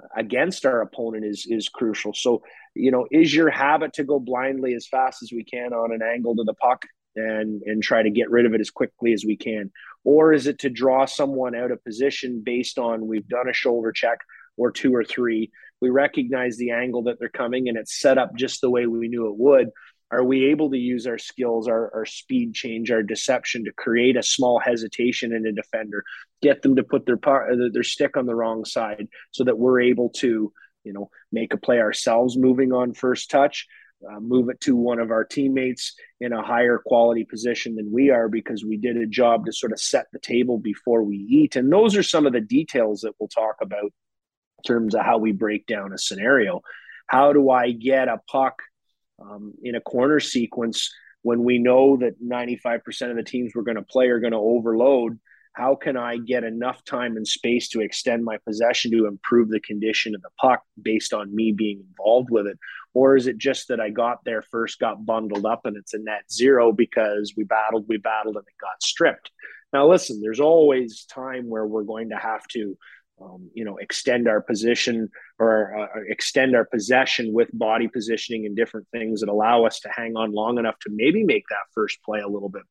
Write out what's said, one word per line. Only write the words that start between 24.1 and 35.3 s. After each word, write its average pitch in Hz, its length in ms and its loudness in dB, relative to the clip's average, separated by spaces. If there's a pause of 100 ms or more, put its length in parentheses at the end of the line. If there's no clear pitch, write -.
a 113 60 0
small 123 380 2
hesitation 120 760 -2
in 110 100 -4
a 110 60 -2
defender, 104 540 -8 (360)
get 139 220 4
them 135 140 4
to 131 80 4
put 135 200 0
their 120 120 2
par-, 135 340 2 (220)
their 120 100 0
stick - 340 -2
on 127 100 0
the 117 80 -2
wrong 113 300 -2
side 107 440 -6 (240)
so 135 100 -4
that 123 160 2
we're 127 220 4
able 123 300 2
to 110 420 -2 (320)
you 104 80 -12
know, 101 180 -12 (220)
make 113 200 -4
a - 40 -2
play 120 240 2
ourselves 117 560 2
moving 131 360 4
on 123 220 0
first - 360 -4
touch, 143 360 2 (420)
uh, 104 120 -14
move 120 300 2
it 127 100 -12
to 131 160 2
one 120 240 0
of 113 100 -4
our 113 140 2
teammates 131 680 -2 (260)